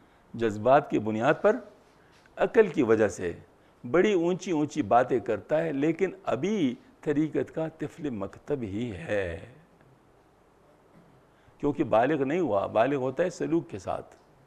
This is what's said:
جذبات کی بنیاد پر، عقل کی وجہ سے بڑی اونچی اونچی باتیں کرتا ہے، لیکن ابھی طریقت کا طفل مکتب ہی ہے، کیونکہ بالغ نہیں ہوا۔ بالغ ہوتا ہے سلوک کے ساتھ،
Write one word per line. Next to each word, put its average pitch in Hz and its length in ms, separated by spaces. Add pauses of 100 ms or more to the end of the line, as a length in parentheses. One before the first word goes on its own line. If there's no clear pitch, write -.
(340)
جذبات 113 560
کی 143 100
بنیاد 110 420
پر، 214 140 (800)
عقل 214 320
کی 147 160
وجہ 110 240
سے 90 260 (580)
بڑی 196 220
اونچی 180 380
اونچی 151 300
باتیں 120 380
کرتا 113 380
ہے، 165 160
لیکن 160 380 (120)
ابھی 139 520 (260)
طریقت 147 540
کا 160 120 (100)
طفل 147 320
مکتب 110 520
ہی 107 300
ہے، 90 640 (2000)
کیونکہ 147 260
بالغ 131 400
نہیں 147 160
ہوا۔ 101 260
بالغ 110 300
ہوتا 135 280
ہے 180 60
سلوک 151 400
کے 101 100
ساتھ، - 360 (320)